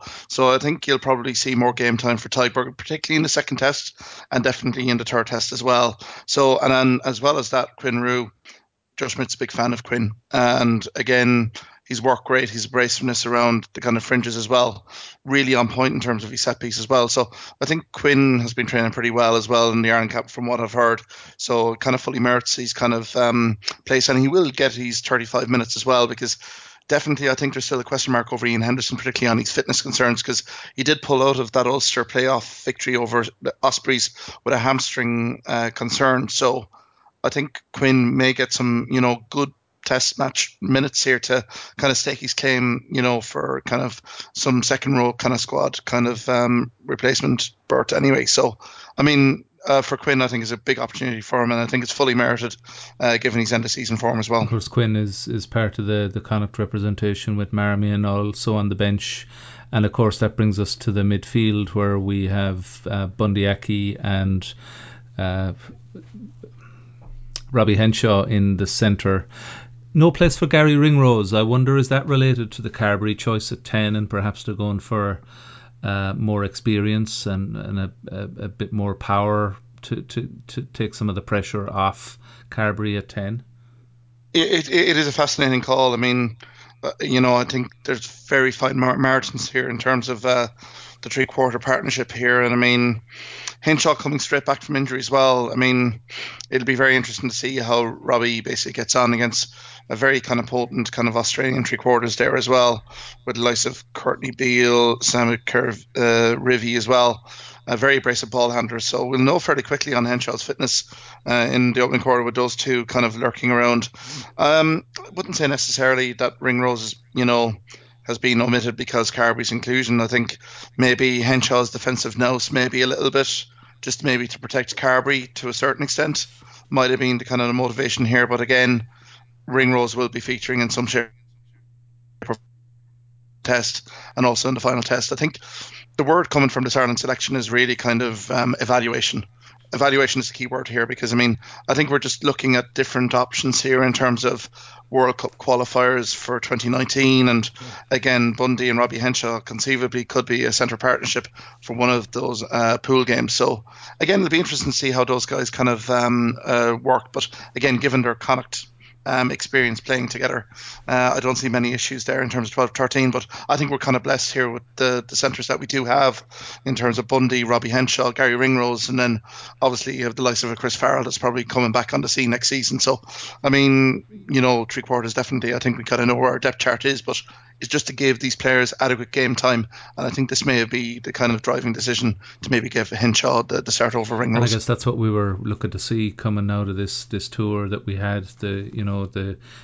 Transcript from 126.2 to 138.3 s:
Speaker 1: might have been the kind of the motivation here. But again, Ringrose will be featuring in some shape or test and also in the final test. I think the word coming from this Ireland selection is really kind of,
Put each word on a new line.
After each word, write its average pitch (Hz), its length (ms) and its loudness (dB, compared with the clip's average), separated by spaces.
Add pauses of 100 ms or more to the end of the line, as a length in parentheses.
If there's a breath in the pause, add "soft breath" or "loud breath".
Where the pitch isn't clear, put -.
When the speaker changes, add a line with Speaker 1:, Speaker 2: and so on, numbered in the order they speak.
Speaker 1:
might 131 200 2
have 127 100 0
been 127 200 0
the 120 60 -12
kind 123 160 -2
of 120 60 0
the 120 60 0
motivation 123 520 -2
here. 120 200 4
But 120 160 0
again, 123 460 2 (580 soft breath)
Ringrose 123 500 2
will 123 140 -2
be 117 100 -10
featuring 123 420 -4
in 117 100 -2
some 120 160 -2
shape 120 220 -2 (1200)
or 123 80 -4 (1080)
test 120 440 0 (300 loud breath)
and 127 80 4
also 120 220 2
in 131 80 0
the 113 60 -4
final 127 220 0
test. 127 300 -2
I - 20 -2
think 156 220 -2 (600 loud breath)
the 151 60 2
word 160 260 4
coming 139 200 4
from 127 140 -2
this 123 120 -2
Ireland 123 240 2
selection 127 360 -4
is 113 160 -4
really 123 240 2
kind 117 260 0
of, 113 300 -6